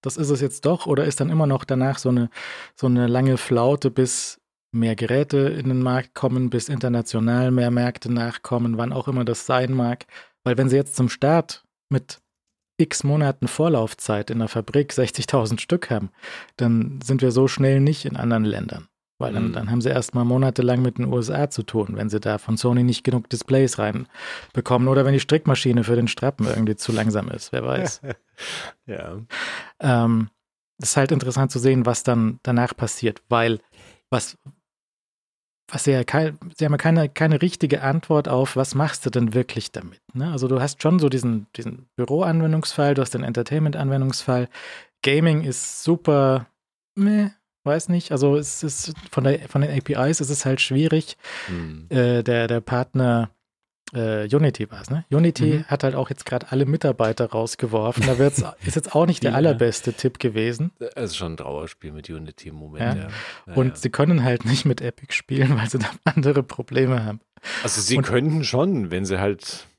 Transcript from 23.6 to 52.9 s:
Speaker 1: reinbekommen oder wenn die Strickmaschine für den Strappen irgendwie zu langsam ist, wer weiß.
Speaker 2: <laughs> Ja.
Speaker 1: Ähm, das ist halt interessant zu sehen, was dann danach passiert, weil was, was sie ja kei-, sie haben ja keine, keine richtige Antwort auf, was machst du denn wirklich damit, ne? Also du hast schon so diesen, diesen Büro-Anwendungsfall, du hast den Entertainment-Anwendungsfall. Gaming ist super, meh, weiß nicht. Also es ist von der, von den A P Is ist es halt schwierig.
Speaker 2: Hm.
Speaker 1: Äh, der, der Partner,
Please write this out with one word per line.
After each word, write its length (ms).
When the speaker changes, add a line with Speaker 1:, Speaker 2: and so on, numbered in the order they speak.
Speaker 1:
reinbekommen 1080
oder 160
wenn 80
die 80
Strickmaschine 640
für 100
den 140
Strappen 360
irgendwie 300
zu 160
langsam 380
ist, 240
wer 120
weiß. 360
Speaker 2:
<laughs> 440
Ja. 300
Speaker 1:
Ähm, 480
das 120
ist 80
halt 160
interessant 380
zu 80
sehen, 260
was 180
dann 400
danach 320
passiert, 540
weil 320
was, 280
was 160
sie 60
ja 120
kei-, 300
sie 80
haben 80
ja 40
keine, 300
keine 340
richtige 420
Antwort 440
auf, 300
was 180
machst 300
du 40
denn 240
wirklich 380
damit, 300
ne? 160
Also 200
du 100
hast 220
schon 180
so 80
diesen, 480
diesen 400
Büro-Anwendungsfall, 1000
du 60
hast 120
den 100
Entertainment-Anwendungsfall. 1300
Gaming 400
ist 420
super, 600
meh, 340
weiß 260
nicht. 220
Also 260
es 240
ist 320
von 140
der, 160
von 120
den 140
A 60
P 120
Is 120
ist 80
es 160
halt 160
schwierig. 560
Speaker 2:
Hm. 420
Speaker 1:
Äh, 320
der, 260
der 140
Partner, 720